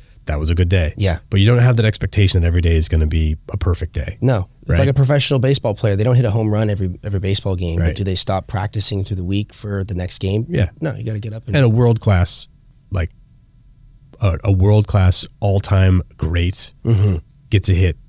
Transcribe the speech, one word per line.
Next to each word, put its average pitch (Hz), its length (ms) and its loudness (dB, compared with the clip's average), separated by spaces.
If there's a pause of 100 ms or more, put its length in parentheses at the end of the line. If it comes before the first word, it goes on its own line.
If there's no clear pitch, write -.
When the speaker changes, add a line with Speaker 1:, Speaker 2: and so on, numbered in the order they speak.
(260)
Speaker 1:
that 76 140 -4
was 78 100 -2
a 85 60 0
good 87 140 2
day. 85 280 0
Speaker 2:
Yeah. 90 220 0 (100)
Speaker 1:
But 98 100 0
you 95 60 4
don't 120 140 4
have 120 180 4
that 113 80 2
expectation 98 560 2
that 85 60 2
every 85 140 2
day 82 140 2
is 80 140 0
gonna 78 180 2
be 78 300 0 (100)
a - 100 -8
perfect - 360 -4
day. 78 260 -6
Speaker 2:
No. 117 300 0 (140)
It's - 80 -6
Speaker 1:
Right? 85 80 2
Speaker 2:
like 139 100 2
a 131 40 0
professional 139 460 2
baseball 131 360 0
player. 104 200 0
They 104 80 0
don't 123 140 2
hit 127 80 2
a 101 60 0
home 107 220 0
run 107 160 0
every, 95 200 -2 (140)
every 101 180 -4
baseball 98 340 -2
game, 85 240 -4
Speaker 1:
Right. 85 80 0
Speaker 2:
but - 80 -2
do 101 80 -6
they 95 120 -2
stop 95 320 -2
practicing 101 580 -4
through 101 100 -6
the 92 80 -6
week 98 300 -4
for 101 320 -6
the 95 100 -8
next 90 240 -6
game? 104 300 -2
Speaker 1:
Yeah. 131 200 0 (120)
Speaker 2:
No, 151 140 -4
you 101 100 -12
gotta 107 140 -6
get 107 140 -10
up 113 140 -14
and 113 80 -4
Speaker 1:
And 135 100 4
a 113 40 4
world-class, 110 800 2 (420)
like, 90 180 -4 (1120)
a, 95 220 0
a 104 80 0
world-class 98 720 2 (140)
all-time 95 640 2 (140)
great 85 560 -2 (100)
Speaker 2:
Mm-hmm. 104 340 2 (320)
Speaker 1:
gets 98 200 0
a 95 40 4
hit 87 240 2 (120)